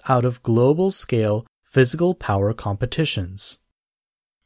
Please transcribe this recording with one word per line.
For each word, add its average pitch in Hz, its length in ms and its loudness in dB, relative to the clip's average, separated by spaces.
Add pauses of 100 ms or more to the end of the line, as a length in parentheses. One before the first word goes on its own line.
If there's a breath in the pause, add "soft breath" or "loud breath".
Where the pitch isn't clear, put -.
out 123 180 2
of 123 180 -4
global-scale 120 1040 0 (160)
physical 160 500 2
power 101 400 -2
competitions. 101 1040 -6 (880)